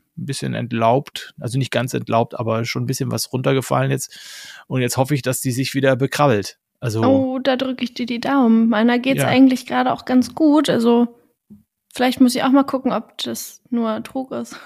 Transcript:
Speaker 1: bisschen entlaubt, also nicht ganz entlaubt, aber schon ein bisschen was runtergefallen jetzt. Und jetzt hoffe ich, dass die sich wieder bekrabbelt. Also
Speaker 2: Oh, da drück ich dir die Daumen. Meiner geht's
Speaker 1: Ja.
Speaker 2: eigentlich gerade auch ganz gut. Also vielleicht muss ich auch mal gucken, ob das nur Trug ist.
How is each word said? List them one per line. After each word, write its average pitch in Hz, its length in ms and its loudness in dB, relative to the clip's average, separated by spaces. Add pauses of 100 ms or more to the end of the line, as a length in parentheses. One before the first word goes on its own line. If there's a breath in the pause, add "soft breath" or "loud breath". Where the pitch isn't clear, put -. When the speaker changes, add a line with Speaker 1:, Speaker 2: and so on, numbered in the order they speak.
(180)
Speaker 1:
bisschen 135 360 -6
entlaubt, 117 840 -2
also 117 180 -4
nicht 131 140 -2
ganz 123 240 -2
entlaubt, 117 420 -2
aber 113 280 -2
schon 127 180 -6
ein - 20 -4
bisschen 127 260 -4
was 117 200 -6
runtergefallen 131 600 0
jetzt. - 280 -6 (480 loud breath)
Und 131 140 -2
jetzt 127 160 -2
hoffe 135 180 0
ich, 127 80 -2
dass 127 160 -2
die 131 120 -4
sich 127 220 -4
wieder 135 220 2
bekrabbelt. 127 640 0 (220)
Also 110 220 -2
Speaker 2:
Oh, 262 360 2
da 254 160 0
drück 262 260 -4
ich 240 120 -8
dir 254 120 -6
die 240 140 -6
Daumen. 233 480 2
Meiner 233 320 2
geht's 254 220 0
Speaker 1:
Ja. - 80 0
Speaker 2:
eigentlich 262 360 6
gerade 254 280 0
auch - 100 -8
ganz 254 320 0
gut. 302 340 4
Also 233 480 2 (760)
vielleicht 247 260 0
muss 247 160 6
ich 247 80 -2
auch 262 80 2
mal 277 140 6
gucken, 262 260 -2
ob - 280 -6
das - 500 -8
nur 226 340 -2
Trug 262 300 -8
ist. 233 320 -10